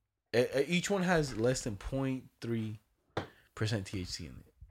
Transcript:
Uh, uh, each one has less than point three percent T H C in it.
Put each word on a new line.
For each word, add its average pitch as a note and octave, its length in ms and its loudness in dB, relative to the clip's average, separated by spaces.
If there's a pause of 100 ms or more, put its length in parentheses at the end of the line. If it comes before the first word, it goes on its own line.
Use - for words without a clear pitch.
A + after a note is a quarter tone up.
(360)
Uh, A2+ 40 6 (160)
uh, C#3 120 4
each F3 220 2
one G3 140 2
has D#3 340 2
less B2 240 4
than A#2 160 -4
point C3+ 480 -2 (160)
three A2 380 -2 (760)
percent G#2+ 300 0
T G2 160 -6
H F2+ 60 -6
C - 180 -8
in C2+ 60 -12
it. - 220 -20 (180)